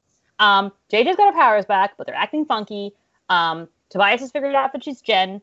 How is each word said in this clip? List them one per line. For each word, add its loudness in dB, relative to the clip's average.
Um, 4
J 2
J's 0
got 4
her -2
powers 4
back, 0
but -14
they're -12
acting -4
funky. -6
Um, -2
Tobias 2
has -12
figured -4
out 0
that -12
she's -12
Jen, -2